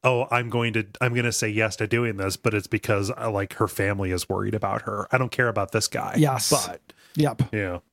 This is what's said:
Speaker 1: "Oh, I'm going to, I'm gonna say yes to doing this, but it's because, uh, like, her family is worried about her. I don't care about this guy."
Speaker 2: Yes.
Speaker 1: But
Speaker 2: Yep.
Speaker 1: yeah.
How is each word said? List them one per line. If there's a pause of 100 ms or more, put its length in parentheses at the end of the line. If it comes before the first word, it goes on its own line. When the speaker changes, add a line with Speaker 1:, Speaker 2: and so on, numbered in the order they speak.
Speaker 1:
"Oh,
I'm
going
to, (140)
I'm
gonna
say
yes
to
doing
this,
but
it's
because,
uh,
like,
her
family
is
worried
about
her.
I
don't
care
about
this
guy."
Speaker 2:
Yes.
Speaker 1:
But (360)
Speaker 2:
Yep. (100)
Speaker 1:
yeah. (140)